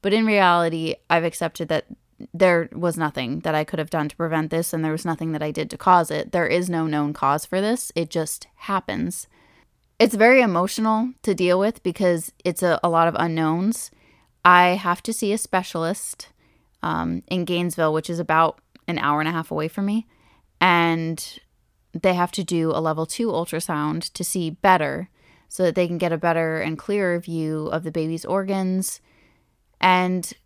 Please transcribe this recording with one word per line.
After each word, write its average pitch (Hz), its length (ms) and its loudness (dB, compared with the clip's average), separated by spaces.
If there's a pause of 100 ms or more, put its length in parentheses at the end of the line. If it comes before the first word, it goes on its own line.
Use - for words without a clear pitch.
But 196 100 0
in 220 140 4
reality, 170 680 2 (120)
I've 170 160 2
accepted 165 440 -4
that 156 180 -2 (480)
there 175 380 4
was 170 260 -2
nothing 147 440 -4
that 156 120 -2
I 156 100 0
could 160 140 -6
have 156 140 -6
done 151 180 -2
to - 60 -14
prevent 160 340 -2
this, 165 240 -2
and 160 100 -2
there 156 80 0
was 165 140 -4
nothing 160 280 -4
that 151 100 -4
I 151 80 -4
did 156 180 -6
to - 80 -8
cause 180 320 4
it. 151 220 -4
There 170 160 0
is 180 200 0
no 160 200 -2
known 151 260 -2
cause 143 320 0
for 190 160 -2
this. 226 340 -2
It 165 140 -2
just - 460 -6
happens. - 720 -6 (720)
It's 226 160 6
very 240 260 8
emotional 220 800 0
to 202 140 0
deal 180 240 4
with 214 240 0
because 175 480 0 (120)
it's 180 200 -2
a, 170 180 2
a 175 80 2
lot 165 180 4
of 165 120 0
unknowns. 165 720 0 (520)
I 180 260 6
have 180 340 -2
to 226 100 -6
see 202 180 -2
a 220 60 -2
specialist, - 920 -6 (520)
um, - 460 -4
in 180 180 -2
Gainesville, 170 480 0
which 156 160 -4
is 170 80 -4
about 165 420 2 (280)
an 170 100 -4
hour 147 220 0
and 156 100 0
a - 20 -2
half 165 200 -4
away 156 160 -2
from 196 180 -4
me. 214 220 -2 (520)
And 165 800 2 (540)
they 180 220 2
have 175 160 0
to 190 120 -4
do 160 280 0
a 160 100 0
level 160 240 -2
two 233 220 -4
ultrasound 160 840 -4
to 180 100 -8
see 170 260 -4
better 165 600 2 (380)
so - 140 -6
that 170 140 2
they 180 100 2
can 170 140 -4
get 170 120 0
a 165 60 0
better 165 420 0
and 160 160 -4
clearer 185 440 -2
view 156 480 -4
of 165 160 -4
the 160 80 -6
baby's 160 340 -4
organs 190 720 -2 (800)
and 185 540 2 (120)